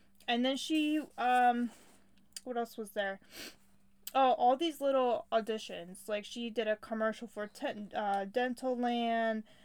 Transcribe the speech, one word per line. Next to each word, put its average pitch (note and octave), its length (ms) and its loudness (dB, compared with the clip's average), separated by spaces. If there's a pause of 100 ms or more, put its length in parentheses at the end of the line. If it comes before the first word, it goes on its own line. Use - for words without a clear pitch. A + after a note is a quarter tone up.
(280)
And A#3+ 160 2
then C4+ 120 2
she, D4+ 460 0 (160)
um, B3 520 4 (760)
what B3 120 -4
else A#3 200 -4
was G#3+ 160 -8
there? G3 260 -2 (960)
Oh, C4 180 6
all B3 240 6
these D#4 240 -2
little C4 520 2
auditions. G#3 760 -4
Like, G#3 160 -2
she A#3 260 -8
did A3 180 -2
a G#3+ 80 2
commercial A3 520 -4
for G#3 180 -8
Ten-, G#3 480 -8
uh, G3+ 360 0
Dental B3 460 0
Land, A3+ 680 0 (200)